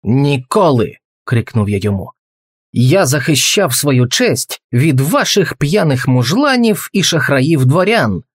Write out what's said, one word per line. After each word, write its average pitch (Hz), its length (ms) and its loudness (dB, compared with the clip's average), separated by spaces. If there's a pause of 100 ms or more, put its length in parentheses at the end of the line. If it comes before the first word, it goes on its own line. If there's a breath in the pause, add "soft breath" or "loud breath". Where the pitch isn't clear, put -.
Ніколи!» 139 920 0 (320)
крикнув 113 400 -2
я 101 140 -2
йому. 101 300 -4 (600)
«Я 147 340 2
захищав 147 680 0
свою 127 340 0
честь - 540 -4 (100)
від 127 280 2
ваших 185 540 0
п'яних 151 540 0
мужланів 220 840 0
і 190 100 0
шахраїв 143 640 0
дворян 156 560 0 (120)